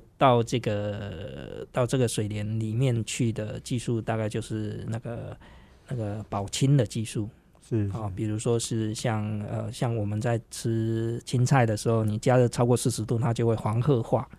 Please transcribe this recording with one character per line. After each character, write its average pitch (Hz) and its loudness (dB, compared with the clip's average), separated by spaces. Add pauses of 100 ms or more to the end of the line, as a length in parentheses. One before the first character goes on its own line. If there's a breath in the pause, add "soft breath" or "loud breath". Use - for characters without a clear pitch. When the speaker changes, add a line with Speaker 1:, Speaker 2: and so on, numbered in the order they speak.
(180)
Speaker 1:
到 123 6
这 117 -2
个， 101 -6
到 127 2
这 135 0
个 123 4
水 107 -2
莲 104 -2
里 110 -2
面 117 2
去 113 0
的 107 -6
技 - -4
术， 113 -2
大 113 -2
概 110 -2
就 110 -4
是 107 -6
那 113 -4
个， 110 -10 (540 loud breath)
那 123 -6
个 107 -6
保 101 -4
青 139 4
的 117 4
技 110 -4
术。 107 -6 (400)
Speaker 2:
是， 104 0
Speaker 1:
哦， 110 -6
Speaker 2:
是。 95 -8
Speaker 1:
比 110 -4
如 107 -2
说 117 2
是 110 -2
像， 110 -2 (200)
呃， 107 -6
像 120 -2
我 110 -2
们 104 -2
在 117 0 (100)
吃 113 -2
青 123 2
菜 127 6
的 110 2
时 - -2
候， 110 2
你 107 0
加 123 4
热 123 6
超 120 2
过 120 6
四 123 0
十 113 -2
度， 117 0
它 117 0
就 117 0
会 113 4
黄 113 0
褐 123 4
化。 120 0 (140)